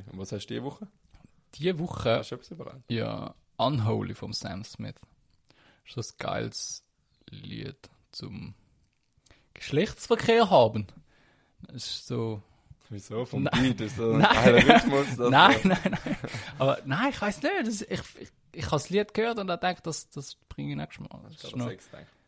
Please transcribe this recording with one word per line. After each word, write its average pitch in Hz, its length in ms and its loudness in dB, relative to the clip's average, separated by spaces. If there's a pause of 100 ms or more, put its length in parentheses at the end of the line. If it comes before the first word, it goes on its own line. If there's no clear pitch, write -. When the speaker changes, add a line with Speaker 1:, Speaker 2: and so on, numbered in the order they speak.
(120)
Speaker 1:
Und 92 80 -16
was 95 140 -12
hast 101 140 -10
du 117 80 -10
diese 117 100 -8
Woche? 143 220 -14 (680)
Speaker 2:
Diese 160 260 -6
Woche? 131 380 -2
Speaker 1:
Hast - 140 -10
du 123 40 -8
etwas - 160 -18
überlegt? - 400 -16
Speaker 2:
Ja, 110 440 -6 (200)
Unholy 110 600 -2
vom - 180 -12
Sam 98 320 -10
Smith. - 300 -14 (920)
Das - 120 -16
ist 117 120 -8
so - 60 -20
ein - 20 -18 (160)
geiles - 500 -8 (460)
Lied - 600 -16 (220)
zum 101 420 -14 (1000)
Geschlechtsverkehr 220 960 0
haben. 117 380 4 (760)
Das - 140 -20 (100)
ist - 220 -12
so 113 340 -6 (480)
Speaker 1:
Wieso? 110 360 -10
Vom 139 180 -4
Speaker 2:
Nein. - 200 2 (120)
Speaker 1:
Beat - 60 -6
ist 107 140 -6
so 113 160 2
ein 113 80 4
Speaker 2:
<laughs> - 0 -
Nein. - 160 6
Speaker 1:
geiler 120 400 10
Rhythmus, 139 400 2
das 120 160 2
Speaker 2:
Nein, 170 320 10
Speaker 1:
so. 196 60 4
Speaker 2:
nein, 180 160 2
nein. - 320 -4 (420)
Aber 135 260 2
nein, 170 260 0
ich - 100 -10
weiss 208 200 -4
nicht. 311 120 -2 (120)
Das, 220 160 -6
ich, - 180 -6 (200)
ich, - 120 -20 (200)
ich 160 140 -10
habe - 100 0
das 139 140 -4
Lied 208 240 -2
gehört 226 260 -2
und 190 100 -6
habe 170 160 -4
gedacht, 180 220 -4
das, - 220 -8
das - 260 -16 (140)
bringe 143 220 -10
ich 143 60 -8
nächstes 147 220 -12 (100)
Mal. - 140 -20
Das 104 100 -20
Speaker 1:
Ich 101 100 -20
Speaker 2:
ist - 60 -16
Speaker 1:
glaub, - 60 -14
Speaker 2:
noch 120 140 -6
Speaker 1:
Sex, 95 200 -14
denke - 180 -20 (200)